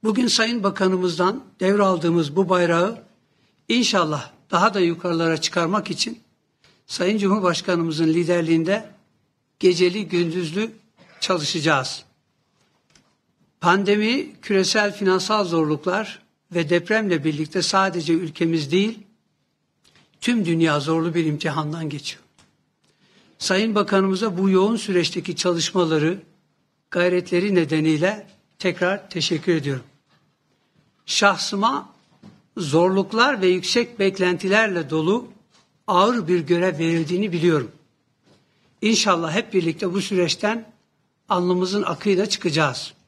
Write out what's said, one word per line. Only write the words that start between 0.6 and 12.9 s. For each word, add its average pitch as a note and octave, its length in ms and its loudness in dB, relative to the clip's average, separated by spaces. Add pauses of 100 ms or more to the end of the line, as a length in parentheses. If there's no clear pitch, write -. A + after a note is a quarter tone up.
Bakanımızdan F#3+ 800 0 (160)
devraldığımız E3+ 760 2
bu F#3 120 2
bayrağı F3+ 540 2 (680)
inşallah F3+ 600 0 (200)
daha F#3 240 2
da G3+ 60 0
yukarılara E3 560 0
çıkarmak F3 540 -2
için A3 300 -6 (680)
Sayın G3+ 320 -2
Cumhurbaşkanımızın F3 920 0
liderliğinde E3+ 800 0 (680)
geceli F3+ 500 2
gündüzlü F3 640 -2 (480)
çalışacağız. D3+ 840 -2 (1600)